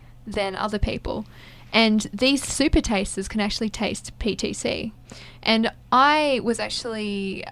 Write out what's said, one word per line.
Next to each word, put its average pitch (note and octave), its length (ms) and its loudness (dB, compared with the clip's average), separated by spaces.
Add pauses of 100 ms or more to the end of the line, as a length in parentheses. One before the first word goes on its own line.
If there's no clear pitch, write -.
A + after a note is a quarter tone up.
(260)
than G3 300 -4
other G#3 240 -2
people. - 460 -4 (480)
And A3 380 4
these C4 320 2
super - 380 2
tasters G3 480 -2
can A3 100 -2
actually G#3 300 -2
taste - 500 -6
P G3+ 160 0
T - 160 -4
C. A3+ 400 -4 (500)
And A3+ 300 2 (180)
I C#4+ 540 4
was A3+ 160 0
actually, G#3 920 -4